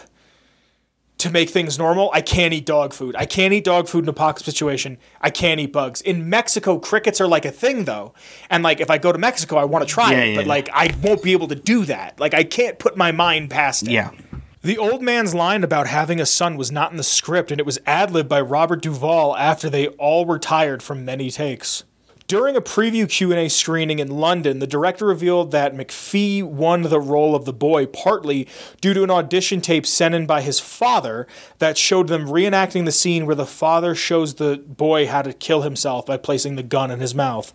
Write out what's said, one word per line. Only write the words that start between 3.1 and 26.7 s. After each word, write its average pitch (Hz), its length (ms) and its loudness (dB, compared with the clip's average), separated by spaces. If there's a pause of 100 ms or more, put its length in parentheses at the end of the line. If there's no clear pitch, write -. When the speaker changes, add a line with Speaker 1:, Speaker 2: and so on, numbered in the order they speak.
Speaker 1:
I 139 100 -4
can't 190 260 2
eat 202 120 2
dog 175 240 2
food 175 120 0
in 156 60 0
an 156 40 -2
apocalypse 151 360 0
situation. 139 540 -4 (220)
I 147 100 0
can't 160 280 0
eat 143 140 -6
bugs. 135 280 -2
In 170 280 -4
Mexico, 202 480 0
crickets 214 420 0
are, 190 80 2
like, 156 180 2
a 139 60 -4
thing, 240 340 -2
though. 104 280 -8 (380)
And, 170 120 2
like, 156 160 4
if 156 120 0
I 156 80 4
go 175 120 2
to 175 60 2
Mexico, 170 400 0
I 143 80 4
wanna 143 220 0
try 220 240 2
Speaker 2:
Yeah, 127 80 4
Speaker 1:
it, 117 100 4
Speaker 2:
yeah, 107 60 -2
Speaker 1:
but, 104 100 0
Speaker 2:
yeah. 151 40 -4
Speaker 1:
like, 143 220 0
I 156 300 2
won't 202 220 2
be 185 80 2
able 170 160 2
to 143 80 -4
do 214 300 2
that. 101 340 -8
Like, 151 160 2
I 160 80 6
can't 233 340 -2
put - 180 0
my 175 160 2
mind 160 380 0
past 135 340 -2
it. 110 60 -8
Speaker 2:
Yeah. 107 220 0 (500)
Speaker 1:
The 196 160 -2
old 220 240 -2
man's 240 320 0
line 180 300 0
about 147 240 0
having 151 320 -2
a 143 80 0
son 170 300 0
was 127 140 -6
not 147 200 -2
in 170 60 -10
the 147 60 -6
script, - 460 -2
and 147 100 -4
it 151 60 0
was 139 220 -4
ad-libbed 165 420 2
by 143 120 4
Robert 160 420 0
Duvall 151 520 0
after 151 320 0
they 143 200 0
all 147 380 0
were 165 120 0
tired 151 460 0
from 135 220 -10
many 127 260 -6
takes. - 520 -8 (440)
During 254 280 2
a 240 60 2
preview 220 460 0
Q 185 220 0
and 170 100 2
A 165 100 0
screening 160 500 0
in 139 100 -4
London, 151 480 0
the 135 80 -4
director 165 400 -2
revealed 175 460 2
that 143 240 2
McPhee 202 640 -2
won 165 400 0